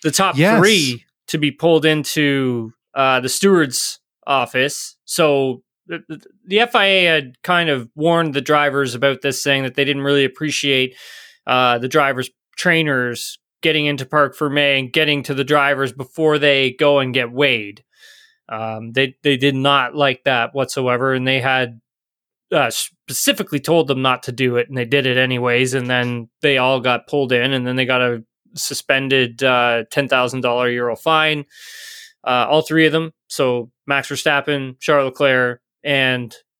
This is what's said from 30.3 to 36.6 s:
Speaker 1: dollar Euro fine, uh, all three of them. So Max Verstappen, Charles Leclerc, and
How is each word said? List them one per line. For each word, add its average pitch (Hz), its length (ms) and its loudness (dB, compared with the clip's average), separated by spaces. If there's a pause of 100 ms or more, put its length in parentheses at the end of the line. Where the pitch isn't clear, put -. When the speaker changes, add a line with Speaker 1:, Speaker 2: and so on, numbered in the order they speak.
Speaker 1:
dollar 123 300 0
Euro 120 260 -2
fine, 156 480 0 (800)
uh, 123 260 2
all 156 120 4
three 156 240 2
of 147 60 2
them. 160 200 -2 (160)
So 123 420 -2 (160)
Max 139 220 -2
Verstappen, 139 720 -2
Charles 143 300 2
Leclerc, 127 500 0 (240)
and 131 500 -2 (260)